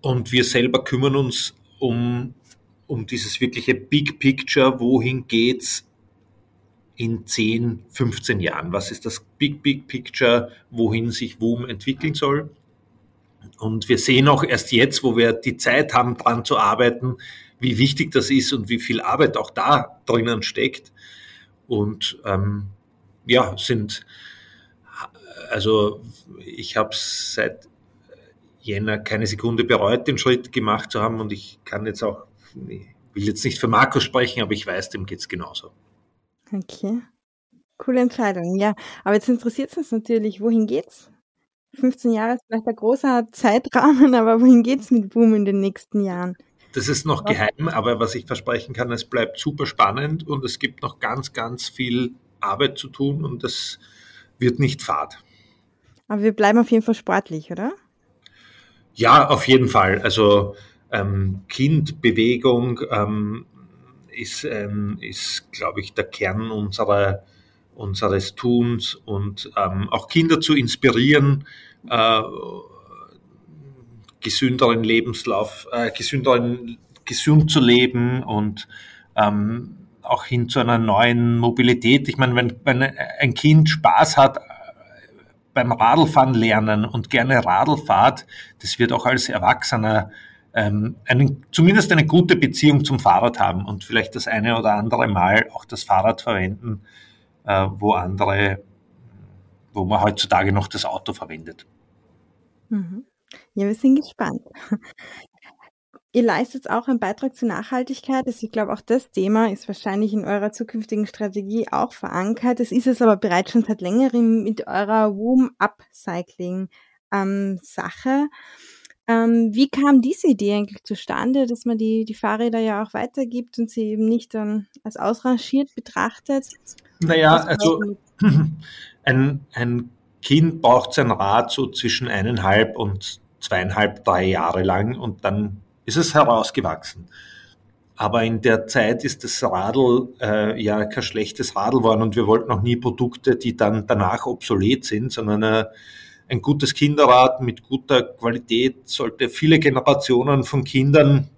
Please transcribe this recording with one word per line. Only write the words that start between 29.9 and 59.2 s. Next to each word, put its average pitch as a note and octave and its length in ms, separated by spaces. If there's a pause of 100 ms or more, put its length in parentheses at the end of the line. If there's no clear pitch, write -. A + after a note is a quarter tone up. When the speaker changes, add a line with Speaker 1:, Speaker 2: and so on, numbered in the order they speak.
Speaker 1:
den C3 100
Schritt B2 340
gemacht G#2+ 400
zu G#2+ 100
haben. A2+ 180
Und G#2+ 120
ich - 320
kann G#2 220
jetzt G#2+ 180
auch, G2+ 220 (420)
ich - 200 (260)
will G2+ 140
jetzt G#2 180
nicht C3 140
für B2 80
Markus B2 360
sprechen, B2 380
aber G#2 120
ich G2+ 140
weiß, F#2+ 220
dem G2 160
geht's - 220
genauso. - 440 (800)
Speaker 2:
Okay. G#3 500 (760)
Coole B3+ 240
Entscheidung, F#3+ 540
ja. G3+ 180 (300)
Aber G3+ 120
jetzt G#3+ 140
interessiert's A#3+ 480
uns D#4+ 140
natürlich, A3 500
wohin A3 260
geht's? - 440 (640)
Fünfzehn B3+ 360
Jahre A3+ 240
ist - 120
vielleicht A3 200
ein A3+ 80
großer A#3+ 560
Zeitrahmen, C4 840
<laughs> - 0
aber A3+ 260
wohin B3 220
geht's B3+ 280
mit G#3+ 180
Boom A3+ 240
in G#3 120
den G3 140
nächsten G3 440
Jahren? F3+ 320 (380)
Speaker 1:
Das A2+ 140
ist C#3 180
noch D3 180
Speaker 2:
Was G#2 80
Speaker 1:
geheim, A#2+ 380
aber A#2 300
was A2+ 160
ich A2+ 100
versprechen A#2+ 480
kann, A#2+ 180
es A2+ 140
bleibt A2+ 340
super D3 260
spannend D3 600
und C3+ 160
es - 160
gibt - 220
noch - 180
ganz, B2+ 340
ganz A#2+ 360
viel B2 440 (260)
Arbeit A#2 380
zu - 120
tun C#3+ 340
und B2 200
das - 360 (580)
wird B2 220
nicht C#3 220
fad. D2 360 (920)
Speaker 2:
Aber G#3 160
wir A3 100
bleiben G#3+ 260
auf A#3 120
jeden A3 120
Fall A3+ 120
sportlich, F#3 560
oder? G#3+ 220 (1200)
Speaker 1:
Ja, B2 340